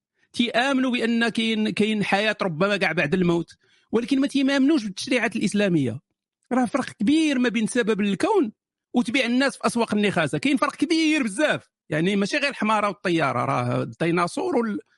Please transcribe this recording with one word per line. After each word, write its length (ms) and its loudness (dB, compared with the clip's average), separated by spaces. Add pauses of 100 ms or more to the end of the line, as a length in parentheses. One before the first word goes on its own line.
(320)
تيامنوا 580 0
بان 380 0
كاين، 420 -2
كاين 340 0
حياه 380 0
ربما 340 0
كاع 160 0
بعد 220 -2
الموت، 420 0 (360)
ولكن 280 0
ما 60 2
تيامنوش 580 2
بالتشريعات 520 -4
الاسلاميه. 640 0 (520)
راه 120 2
فرق 260 -4
كبير 480 2
ما 100 2
بين 180 0
سبب 340 0
الكون 520 2 (440)
وتبيع 300 0
الناس 300 0
في 100 -4
اسواق 280 -2
النخاسه، 440 0
كاين 180 0
فرق 200 -2
كبير 460 2
بزاف. 480 -2 (180)
يعني 280 0
ماشي 200 0
غير 140 -2
الحماره 380 0
والطياره، 560 0
راه 380 -2
الديناصور 760 -2
وال-، 220 -2 (200)